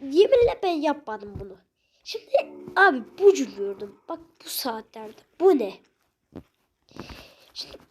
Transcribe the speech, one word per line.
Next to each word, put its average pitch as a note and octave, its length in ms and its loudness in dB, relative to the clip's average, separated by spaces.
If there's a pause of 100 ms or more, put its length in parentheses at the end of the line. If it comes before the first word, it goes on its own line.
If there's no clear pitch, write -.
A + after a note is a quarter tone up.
Yeminle G4+ 600 4
ben F#4 80 0
yapmadım C#4 680 -6
bunu. F#3+ 160 -18 (480)
Şimdi - 280 -16 (440)
abi F4 260 4 (160)
bucu D4+ 380 4
gördüm. G3+ 380 -10 (140)
Bak E4 100 -10 (260)
bu - 40 -20
saatlerde. A3 720 -12 (200)
Bu F4 180 4
ne? G3 140 -6 (1800)
Şimdi - 220 -18 (140)